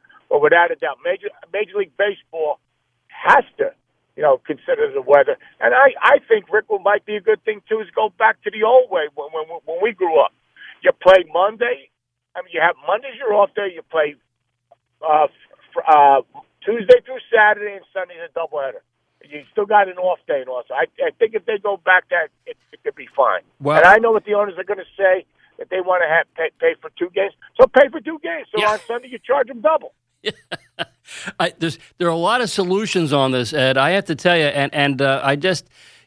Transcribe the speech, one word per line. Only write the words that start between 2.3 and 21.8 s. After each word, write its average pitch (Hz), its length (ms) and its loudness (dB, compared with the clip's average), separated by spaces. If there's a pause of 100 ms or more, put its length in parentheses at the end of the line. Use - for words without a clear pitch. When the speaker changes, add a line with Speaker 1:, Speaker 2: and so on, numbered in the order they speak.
Speaker 1:
has - 380 2 (140)
to, 135 120 -2 (460)
you 143 60 -4
know, 135 220 2
consider 151 480 -4
the 139 80 -4
weather. 139 360 4 (240)
And 226 120 2
I, 262 280 4
I 254 160 4 (100)
think, 208 240 -2
Rick, 208 160 0
what 202 160 -4
might 202 220 0
be 208 100 -8
a 208 60 -8
good 214 240 -2
thing, 214 240 -8
too, 220 100 -4
is 202 160 -12
go 214 240 -2
back 220 240 0
to 208 80 -6
the 214 120 -6
old 247 280 4
way 170 120 -2 (120)
when, 147 160 -12
when, 156 140 -8 (180)
when 165 180 -10
we 220 120 -2
grew 170 260 2
up. 123 140 2 (500)
You 180 80 4
play 185 320 6 (100)
Monday. 226 580 -4 (440)
I 180 80 -12
mean, 180 100 -20
you 160 80 -4
have 170 140 2 (100)
Monday's 226 320 -4
your 220 160 -4
off 202 220 2
day. 202 180 -6
You 160 80 -18
play, 151 320 -4 (880)
uh, 151 240 2 (480)
fr-, 170 140 -6
uh, 143 340 6 (420)
Tuesday 233 400 4
through 254 140 -14 (160)
Saturday, 208 420 2
and 185 160 -18
Sunday's 180 320 -10
a 165 140 -14
doubleheader. 143 480 -8 (420)
You 147 140 -16 (100)
still 202 140 -4
got 202 240 2
an 180 80 -14
off 180 300 -2
day 143 140 -2
and 127 60 -14
all. 127 200 -8
So 127 80 -12
I, 156 100 0 (180)
I 170 140 -2
think 220 160 0
if 208 140 -6
they 220 100 -4
go 202 200 -4
back, 185 320 0